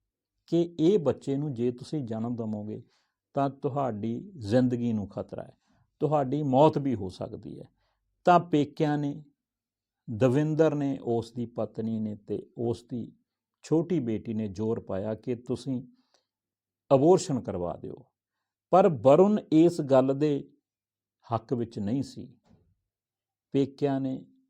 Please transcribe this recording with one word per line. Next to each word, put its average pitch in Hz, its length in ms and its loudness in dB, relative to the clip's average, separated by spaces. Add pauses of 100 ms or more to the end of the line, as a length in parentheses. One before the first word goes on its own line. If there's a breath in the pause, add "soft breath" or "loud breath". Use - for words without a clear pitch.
(460)
ਕਿ 170 340 0
ਇਹ 190 180 4
ਬੱਚੇ 139 380 -2
ਨੂੰ 143 160 -4
ਜੇ 120 200 -2
ਤੁਸੀਂ 131 320 -8
ਜਨਮ 113 320 -6
ਦੇਵੋਗੇ 107 460 -8 (520)
ਤਾਂ 139 160 -2
ਤੁਹਾਡੀ 127 840 -6
ਜ਼ਿੰਦਗੀ 120 560 0
ਨੂੰ 101 160 -4
ਖਤਰਾ - 340 -12
ਹੈ, - 160 -20 (420)
ਤੁਹਾਡੀ 147 420 0
ਮੌਤ 147 360 6
ਵੀ 135 160 -2
ਹੋ 98 140 -6
ਸਕਦੀ - 520 -12
ਹੈ। - 80 -20 (560)
ਤਾਂ 175 160 6
ਪੇਕਿਆਂ 147 580 -2
ਨੇ, 147 260 -6 (840)
ਦਵਿੰਦਰ 147 640 2
ਨੇ, 139 280 -4
ਉਸ 117 300 -4
ਦੀ 120 140 -8
ਪਤਨੀ 113 540 -6
ਨੇ 107 140 -6
ਤੇ 104 320 -10 (120)
ਉਸ 117 260 -4
ਦੀ - 280 -10 (500)
ਛੋਟੀ 165 380 0
ਬੇਟੀ 113 340 -6
ਨੇ 110 140 -4
ਜ਼ੋਰ 110 320 -4
ਪਾਇਆ 104 340 -6
ਕਿ 123 200 -8
ਤੁਸੀਂ 123 480 -8 (1120)
ਅਬੋਰਸ਼ਨ 143 460 4
ਕਰਵਾ 90 360 -6
ਦਿਓ, - 280 -14 (680)
ਪਰ 196 180 6
ਵਰੁਣ 151 520 6 (120)
ਇਸ 170 280 6
ਗੱਲ 135 380 2
ਦੇ 143 320 -2 (840)
ਹੱਕ 110 200 -4
ਵਿੱਚ 117 240 -6
ਨਹੀਂ 113 240 -2
ਸੀ। - 320 -12 (1200)
ਪੇਕਿਆਂ 139 480 -2
ਨੇ 135 260 -8 (240)